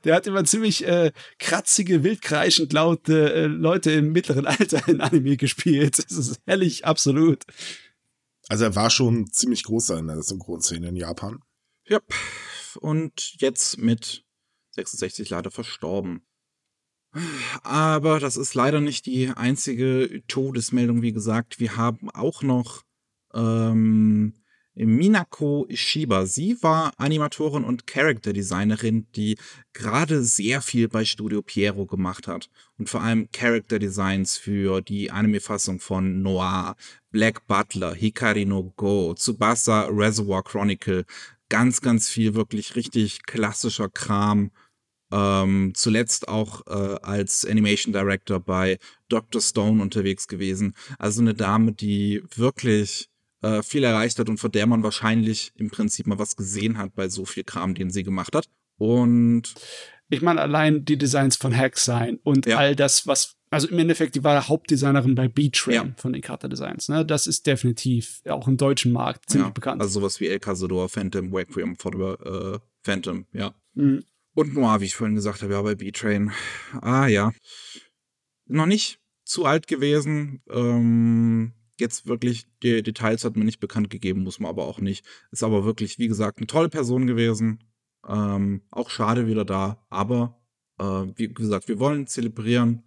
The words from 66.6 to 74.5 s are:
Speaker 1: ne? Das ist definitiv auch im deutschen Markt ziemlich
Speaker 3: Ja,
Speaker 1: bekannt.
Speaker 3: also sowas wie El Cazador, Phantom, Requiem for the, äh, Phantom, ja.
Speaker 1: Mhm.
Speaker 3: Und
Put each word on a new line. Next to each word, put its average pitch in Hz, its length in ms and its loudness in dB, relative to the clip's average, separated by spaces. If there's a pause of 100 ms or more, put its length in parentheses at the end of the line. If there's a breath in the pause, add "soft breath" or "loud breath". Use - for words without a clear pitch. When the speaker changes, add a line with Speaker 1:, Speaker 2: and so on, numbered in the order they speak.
Speaker 1:
ne? 156 160 2
Das 156 220 0
ist - 180 -4
definitiv 123 800 0
auch 143 220 -4
im 131 100 4
deutschen 135 360 2
Markt - 360 -4
ziemlich 92 180 2
Speaker 3:
Ja, 101 60 -6
Speaker 1:
bekannt. - 280 -6
Speaker 3:
also 101 180 -2
sowas 98 200 -2
wie 92 80 -2
El 98 120 -2
Cazador, 92 480 -2
Phantom, 92 460 -4
Requiem 90 420 -4
for - 180 -6
the, 95 360 -6
äh, 95 300 -6 (240)
Phantom, 92 500 -6
ja. 101 200 -8 (200)
Speaker 1:
Mhm. 139 320 2 (280)
Speaker 3:
Und 151 200 0